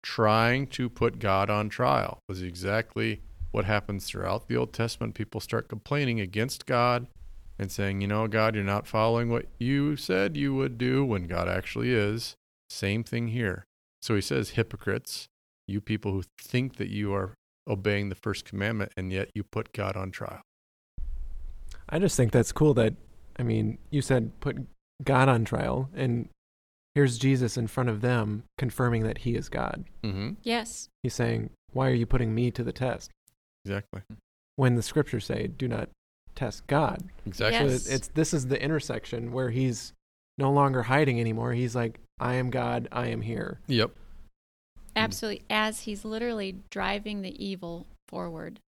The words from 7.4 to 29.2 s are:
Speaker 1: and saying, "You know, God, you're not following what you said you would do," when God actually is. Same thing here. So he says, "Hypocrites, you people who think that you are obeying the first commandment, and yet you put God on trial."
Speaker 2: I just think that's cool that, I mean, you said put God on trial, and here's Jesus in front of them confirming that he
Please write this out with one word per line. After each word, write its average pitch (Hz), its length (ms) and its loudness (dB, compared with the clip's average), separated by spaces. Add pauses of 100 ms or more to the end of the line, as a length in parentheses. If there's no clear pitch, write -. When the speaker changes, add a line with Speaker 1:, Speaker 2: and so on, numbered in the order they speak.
Speaker 1:
and 98 140 -4
saying, 98 300 -2
"You 98 60 0
know, 107 200 2
God, 110 260 4
you're 101 100 0
not 101 220 0
following 117 440 2
what 117 160 -2 (120)
you 143 380 2
said 180 400 0
you 139 180 0
would 135 220 0
do," 127 280 2
when 101 220 0
God 87 220 0
actually 117 440 0
is. 110 420 0 (340)
Same 107 340 -2
thing 117 260 -2
here. 107 360 -2 (380)
So 113 120 2
he 101 60 6
says, - 300 0
"Hypocrites, - 760 -2 (400)
you 98 140 -2
people 104 320 -2
who 95 120 0 (140)
think 127 380 -2
that 101 140 -4
you 101 240 -2
are 98 200 -2 (320)
obeying 101 440 0
the 95 40 -4
first - 300 -4
commandment, 101 520 -2
and 92 140 -4
yet 95 240 -2
you 104 80 -4
put - 300 -6
God 98 240 -2
on 95 140 -4
trial." - 320 -10 (1500)
Speaker 2:
I 156 100 -2
just 185 180 4
think 117 160 6
that's 120 200 6
cool 151 220 6
that, 110 200 4 (440)
I - 40 -2
mean, 110 360 0 (120)
you 143 120 0
said 120 380 2
put 135 260 -4 (360)
God 131 260 6
on 117 160 6
trial, 127 500 0
and 120 340 0 (680)
here's 131 240 6
Jesus 127 380 4
in 113 120 0
front 127 200 0
of 107 120 0
them 110 440 2 (140)
confirming 117 460 2
that 107 140 -2
he 120 160 0